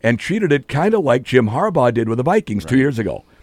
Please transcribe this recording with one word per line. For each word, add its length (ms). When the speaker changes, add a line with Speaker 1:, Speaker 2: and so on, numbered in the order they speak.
Speaker 1:
and 160
treated 320
it 160
kinda 320
like 240
Jim 260
Harbaugh 440
did 140
with 100
the 60
Vikings 420
two 100
Speaker 2:
Right. 60
Speaker 1:
years 180
ago. 240